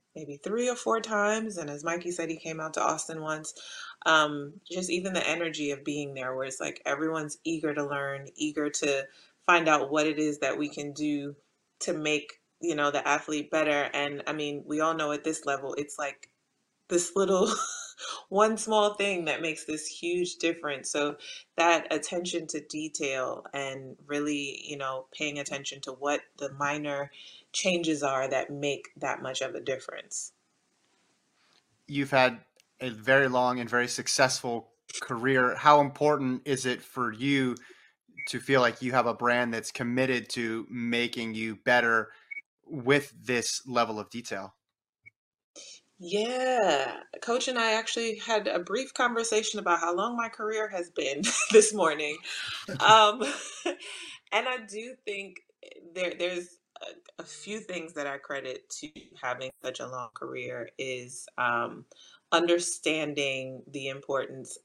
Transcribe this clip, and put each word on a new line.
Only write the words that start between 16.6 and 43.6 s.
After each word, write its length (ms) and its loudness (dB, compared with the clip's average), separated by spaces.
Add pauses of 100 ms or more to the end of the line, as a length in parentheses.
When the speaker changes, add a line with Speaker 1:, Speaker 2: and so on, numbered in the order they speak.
Speaker 1:
this 280 0
little 360 4 (400)
<laughs> 380 -12
one 280 4
small 360 4
thing 320 0
that 160 -2
makes 240 -4
this 220 -6
huge 500 -2
difference. 540 -2
So 240 0 (420)
that 340 4
attention 560 -4
to 140 -6
detail 920 -4
and 420 -6 (100)
really, 600 -4
you 120 -10
know, 360 -6
paying 260 -4
attention 420 -8
to 100 -10
what 300 0 (160)
the 160 -6
minor 580 -4 (420)
changes 500 0
are 240 2
that 240 -2
make 460 -4
that 240 -4
much 200 -6
of 140 -4
a 60 -8
difference. 680 -8 (1600)
Speaker 2:
You've 240 -2
had 280 6 (420)
a 80 -4
very 380 6
long 320 4
and 100 -4
very 180 2
successful 840 0 (320)
career. 540 2
How 260 10
important 640 2
is 200 0
it 160 0
for 300 -4
you 440 2 (720)
to 120 -6
feel 220 6
like 200 4
you 100 -2
have 140 4
a 80 2
brand 400 2
that's 180 -4
committed 580 0
to 400 -4
making 640 -2
you 200 -4
better 540 4 (560)
with 480 2 (100)
this 440 -2